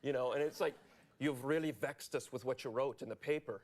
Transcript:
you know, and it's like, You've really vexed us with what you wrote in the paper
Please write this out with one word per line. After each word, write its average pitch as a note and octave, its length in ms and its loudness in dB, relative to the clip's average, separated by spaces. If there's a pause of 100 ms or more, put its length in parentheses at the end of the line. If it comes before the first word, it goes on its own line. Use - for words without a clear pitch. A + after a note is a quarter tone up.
you C#3 100 0
know, B2+ 200 2
and C#3 100 2
it's D3+ 180 0
like, D#3 140 2 (440)
You've C3+ 260 0
really D#3 260 2
vexed - 440 -4
us - 180 -2
with A#2+ 120 -4
what B2+ 200 0
you C3 60 -2
wrote B2 300 0
in - 80 -6
the A#2 80 -4
paper D3 480 -2